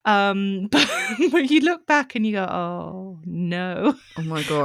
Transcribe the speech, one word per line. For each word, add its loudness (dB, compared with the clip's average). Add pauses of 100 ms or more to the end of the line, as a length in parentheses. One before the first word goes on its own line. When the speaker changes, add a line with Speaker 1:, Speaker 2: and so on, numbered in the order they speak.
Speaker 1:
Um, 2
<laughs> -12
but, 4 (420)
but 2
you 6
look 0
back 0
and 0
you 0
go, 0
"Oh, -6
no." -2 (240)
Speaker 2:
Oh -4
my -4 (200)